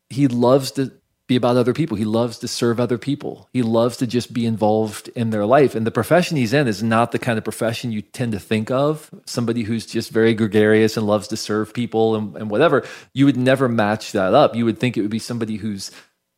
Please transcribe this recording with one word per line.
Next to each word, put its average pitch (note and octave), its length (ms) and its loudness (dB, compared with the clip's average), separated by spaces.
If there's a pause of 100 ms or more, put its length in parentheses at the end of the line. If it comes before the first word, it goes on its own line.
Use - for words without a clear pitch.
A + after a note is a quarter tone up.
he C#3 180 0
loves B2 460 2
to C3+ 180 -2 (380)
be B2+ 80 2
about B2 200 2
other B2 160 2
people. D3 240 -2
He G#2+ 80 -2
loves A2+ 340 -2
to A#2+ 100 -10
serve A#2 320 -2
other A#2+ 180 -2
people. - 540 -8
He B2+ 100 0
loves A2+ 360 2
to C3 100 -2
just A#2 240 -2
be A#2 120 -2
involved A2 720 0
in A2+ 160 -4
their G#2 160 -2
life. C3 300 4
And A2+ 100 -2
the A2+ 60 -4
profession D#3+ 440 0
he's A#2 160 0
in C#3+ 140 2
is G#2 160 -4
not A2+ 300 2
the A#2+ 80 -2
kind A#2 180 -2
of G2+ 60 -8
profession A#2 480 -4
you G#2 100 -6
tend A#2+ 300 -6
to G2 80 -6
think A2 280 -2
of, C#3+ 400 -2 (180)
somebody A#2 360 -2
who's G#2+ 240 -4
just - 240 -6
very A2+ 240 4
gregarious G#2+ 640 4
and A2+ 100 -2
loves G2+ 220 0
to A2+ 80 -6
serve G#2+ 360 -4
people A2+ 440 0
and, G#2+ 200 -6
and G#2+ 140 -8
whatever. C3+ 340 2 (300)
You C#3 120 4
would C3+ 100 4
never B2+ 320 2
match G#2+ 420 -2
that F#2+ 240 0
up. C3+ 220 4
You A#2 80 0
would A2 160 0
think B2 160 -2
it A2+ 60 -2
would G#2 100 -2
be A2+ 80 -4
somebody A2+ 340 -6
who's, G2+ 380 -8 (460)